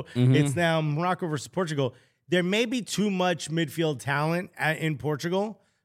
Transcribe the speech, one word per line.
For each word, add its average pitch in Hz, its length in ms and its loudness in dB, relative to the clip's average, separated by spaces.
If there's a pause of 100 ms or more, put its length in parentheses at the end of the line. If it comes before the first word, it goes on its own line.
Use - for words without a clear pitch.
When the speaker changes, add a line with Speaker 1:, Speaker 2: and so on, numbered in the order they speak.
(140)
Speaker 1:
Mm-hmm. 123 200 6
Speaker 2:
it's 143 220 4
now 165 260 2
Morocco 165 460 -2
versus 151 200 -6
Portugal. 151 460 -2 (340)
There 180 140 2
may 208 240 2
be 233 160 -2
too 208 280 0
much 180 400 0
midfield 156 500 0
talent 151 580 0
at, 151 200 0
in 156 200 -2
Portugal 175 640 -4 (220)